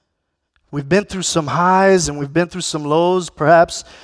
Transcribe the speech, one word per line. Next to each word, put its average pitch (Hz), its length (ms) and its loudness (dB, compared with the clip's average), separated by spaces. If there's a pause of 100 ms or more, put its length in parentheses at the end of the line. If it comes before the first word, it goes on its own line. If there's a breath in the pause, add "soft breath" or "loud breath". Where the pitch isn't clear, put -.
(720)
We've 143 180 -8
been 196 160 0
through 190 180 -10
some 156 260 -2
highs 185 600 2
and 147 100 -6
we've 143 140 -8
been 170 160 0
through 175 140 -12
some 151 220 -6
lows. 170 440 0
Perhaps 165 560 2 (200 loud breath)